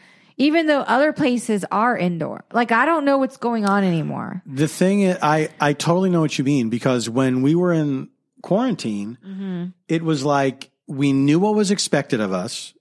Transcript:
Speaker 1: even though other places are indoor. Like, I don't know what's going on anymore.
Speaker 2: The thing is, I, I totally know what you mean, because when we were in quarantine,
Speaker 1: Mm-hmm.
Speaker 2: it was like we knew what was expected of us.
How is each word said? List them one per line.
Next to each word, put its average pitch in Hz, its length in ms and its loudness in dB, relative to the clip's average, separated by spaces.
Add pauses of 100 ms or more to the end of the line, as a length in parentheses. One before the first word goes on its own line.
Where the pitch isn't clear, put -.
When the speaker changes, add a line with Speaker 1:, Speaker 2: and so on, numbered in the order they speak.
(380)
Speaker 1:
even 302 300 2
though 285 140 2
other 294 320 2
places 240 580 0
are 220 260 0
indoor. 170 540 -4
Like, 233 200 0
I 233 140 4
don't 311 200 2
know 277 140 4
what's 269 180 -2
going 226 280 -2
on 202 180 4
anymore. 151 640 -2
Speaker 2:
The 143 200 -2
thing 196 340 2
is, 185 200 2
I, 151 280 2 (100)
I 147 140 2
totally 180 380 0
know 170 100 2
what 151 160 0
you 139 60 -2
mean, 127 260 2
because 120 400 0
when 127 320 0
we 143 140 2
were 175 180 2
in 147 360 -2 (340)
quarantine, 127 760 -2 (100)
Speaker 1:
Mm-hmm. 190 380 -8 (220)
Speaker 2:
it 165 160 -2
was 156 200 -2
like 139 460 -2 (180)
we 139 260 0
knew 143 260 4
what 214 160 2
was 208 160 2
expected 139 500 -2
of 95 120 -2
us. - 480 -8